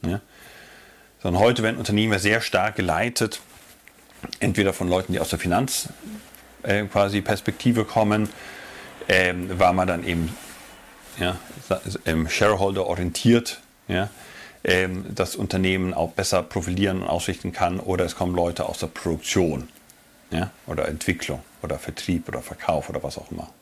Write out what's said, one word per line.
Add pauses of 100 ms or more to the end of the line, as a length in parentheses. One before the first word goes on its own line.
Ja? (1000)
Sondern
heute
werden
Unternehmen
ja
sehr
stark
geleitet, (1000)
entweder
von
Leuten,
die
aus
der
Finanz-, (760)
äh,
quasi
Perspektive
kommen, (760)
ähm,
weil
man
dann
eben, (840)
ja, (300)
sa-, (240)
ähm,
Shareholder
orientiert, (260)
ja, (540)
ähm,
das
Unternehmen
auch
besser
profilieren
und
ausrichten
kann,
oder
es
kommen
Leute
aus
der
Produktion, (640)
ja, (160)
oder
Entwicklung (200)
oder
Vertrieb
oder
Verkauf
oder
was
auch
immer. (120)